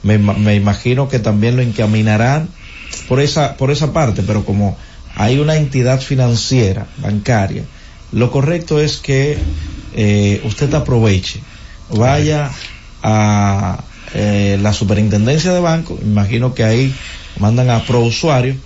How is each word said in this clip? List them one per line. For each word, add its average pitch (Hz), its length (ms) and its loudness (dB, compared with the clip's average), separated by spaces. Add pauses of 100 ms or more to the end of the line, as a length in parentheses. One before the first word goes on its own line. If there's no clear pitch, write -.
me 107 160 4
ima-, 101 160 2
me 104 200 2
imagino 123 520 0
que 131 120 -2
también 110 360 2
lo 127 60 2
encaminarán 110 880 2 (580)
por 127 140 2
esa, 147 340 0
por 135 160 0
esa 143 220 0
parte, 113 320 0
pero 104 180 0
como 98 320 0 (400)
hay 117 220 2
una 151 180 2
entidad 131 460 2
financiera, 120 840 0 (100)
bancaria, 104 680 -2 (480)
lo 120 200 0
correcto 156 500 0
es 151 160 -2
que, 139 400 0 (580)
eh, 101 480 2
usted 131 300 -2
aproveche, 113 680 0 (560)
vaya 147 540 2 (540)
a, 101 760 2 (360)
eh, 101 460 0
la 104 120 2
superintendencia 107 800 2
de 180 60 2
banco, 165 420 0
imagino 107 540 0
que 117 80 0
ahí 127 300 2 (460)
mandan 120 300 2
a 113 160 2
pro 120 160 2
usuario 127 540 0 (100)